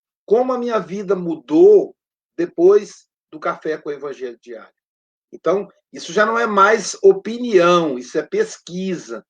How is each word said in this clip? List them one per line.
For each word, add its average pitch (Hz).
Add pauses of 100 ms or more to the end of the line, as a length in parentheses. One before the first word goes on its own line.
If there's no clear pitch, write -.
(260)
como 254
a 240
minha 240
vida 190
mudou 175 (420)
depois 180 (240)
do 156
café 156
com 156
o -
Evangelho 131
diário. 107 (580)
Então, 190 (240)
isso -
já 214
não 226
é 233
mais 202
opinião, 190
isso 127
é 151
pesquisa. 170